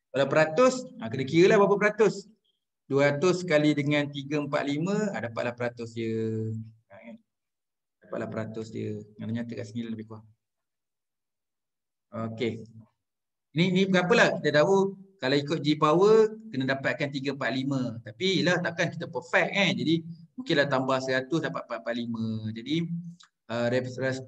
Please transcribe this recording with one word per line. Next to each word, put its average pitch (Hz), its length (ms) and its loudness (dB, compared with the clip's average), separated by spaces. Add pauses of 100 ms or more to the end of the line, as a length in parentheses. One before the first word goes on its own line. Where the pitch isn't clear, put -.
(120)
Kalau 135 160 0
peratus, 156 560 2 (160)
ha, 110 80 -8
kena 113 160 -4
kira 170 320 6
lah - 80 6
berapa 196 240 4
peratus. 202 400 2 (640)
Dua 143 240 4
ratus 175 320 0
kali 151 240 4
dengan 147 400 0
tiga 143 320 -6
empat 143 240 -2
lima, 185 480 -2
ha, 110 80 -8
dapatlah 120 320 -6
peratus 120 400 -8
je. 113 160 -4 (800)
Ha, 101 80 -20
kan? 233 160 -20 (880)
Dapatlah 113 240 -8
peratus 110 480 -10
je. 107 240 -6 (160)
Yang 110 140 -10 (100)
nyata 117 160 -8
kat 113 160 -10
sini 117 160 -8
lebih 110 240 -10
kurang. 110 160 -18 (1800)
Okey. 113 480 -6 (960)
Ni, 180 160 2
ni 190 160 2
berapa 180 240 2
lah? 208 240 6
Kita 147 240 2
tahu 190 400 4 (160)
kalau 131 240 0
ikut 143 240 -4
G 147 160 2
power, 196 480 6 (240)
kena 135 240 -2
dapatkan 135 320 -2
tiga 139 240 -6
empat 131 240 -2
lima. 131 480 -2
Tapi 185 400 -2
yelah, 170 160 2
takkan 170 320 -2
kita - 160 -8
perfect 175 480 -2
kan. 190 160 2
Jadi, 160 320 0 (320)
mungkinlah 143 320 0
tambah 131 320 0
seratus, 131 400 -2
dapat 131 320 -6
empat 113 80 -8
empat 117 160 -6
lima. 113 560 -6
Jadi, 135 320 -4 (640)
uh, 120 240 -2
res-, 127 240 -2
res-, 131 320 -4